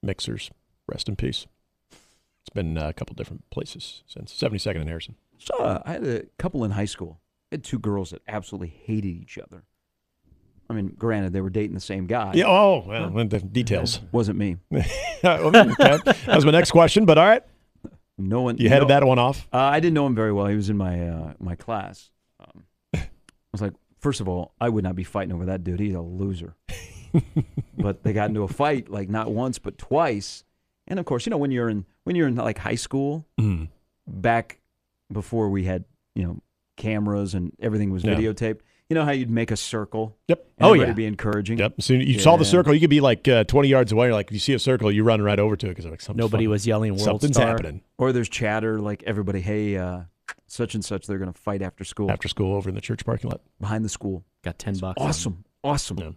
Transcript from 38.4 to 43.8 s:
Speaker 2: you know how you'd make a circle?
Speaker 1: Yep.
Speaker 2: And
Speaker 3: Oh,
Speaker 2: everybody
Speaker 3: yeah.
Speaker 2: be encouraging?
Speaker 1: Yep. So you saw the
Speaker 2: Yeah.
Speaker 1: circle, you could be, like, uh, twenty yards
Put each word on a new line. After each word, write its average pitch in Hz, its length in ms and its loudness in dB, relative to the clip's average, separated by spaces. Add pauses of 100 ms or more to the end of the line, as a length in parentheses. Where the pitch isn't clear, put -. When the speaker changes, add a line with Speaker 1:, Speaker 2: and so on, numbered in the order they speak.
Speaker 2:
you 160 60 0
know 156 100 2
how 147 60 0
you'd 131 180 -2
make 117 220 0
a 107 60 -2
circle? 110 600 -6 (100)
Speaker 1:
Yep. - 180 0 (120)
Speaker 2:
And - 80 6
Speaker 3:
Oh, 196 40 12
Speaker 2:
everybody 160 220 8
Speaker 3:
yeah. 104 40 -2
Speaker 2:
be 110 100 -2
encouraging? 107 540 -2
Speaker 1:
Yep. 107 220 -2
So - 120 2
you 127 260 2
saw 156 160 8
the 170 80 4
Speaker 2:
Yeah. - 80 2
Speaker 1:
circle, 165 220 6
you 151 60 6
could 160 100 6
be, 147 120 6
like, 127 260 4
uh, 120 180 6
twenty 139 240 4
yards 127 220 4